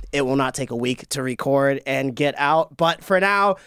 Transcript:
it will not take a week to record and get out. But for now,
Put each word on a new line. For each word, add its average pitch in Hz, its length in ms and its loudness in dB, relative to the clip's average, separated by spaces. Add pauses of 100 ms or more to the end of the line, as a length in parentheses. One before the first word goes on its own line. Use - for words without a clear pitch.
(120)
it 143 140 0
will 131 100 0
not 131 180 0
take 127 160 -8
a 117 60 -8
week 123 340 -4
to 135 140 -6
record 139 640 0
and 135 260 -2
get 139 240 -2
out. 151 380 0
But 165 260 0
for 190 200 0
now, 202 340 2 (120)